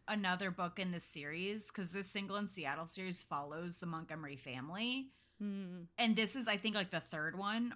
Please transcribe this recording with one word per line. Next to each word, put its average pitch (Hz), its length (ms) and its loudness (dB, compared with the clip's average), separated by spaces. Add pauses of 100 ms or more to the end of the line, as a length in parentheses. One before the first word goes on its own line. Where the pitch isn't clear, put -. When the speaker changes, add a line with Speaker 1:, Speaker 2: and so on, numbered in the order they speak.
Speaker 1:
another 190 440 4
book 180 280 0
in 185 120 2
this 170 120 0
series, 175 640 0
'cause 180 220 -2
this 190 180 -2
Single 196 280 0
in 208 100 0
Seattle 156 400 -2
series 185 340 -2
follows 156 580 -4
the 185 60 -6
Montgomery 160 520 -4
family. 196 760 -4 (280)
Speaker 2:
Hmm. 196 440 -4 (140)
Speaker 1:
And 226 200 8
this 220 180 4
is, 247 140 0
I 208 80 6
think, 214 180 2
like, 190 160 2
the 170 80 2
third 160 380 -2
one 220 380 0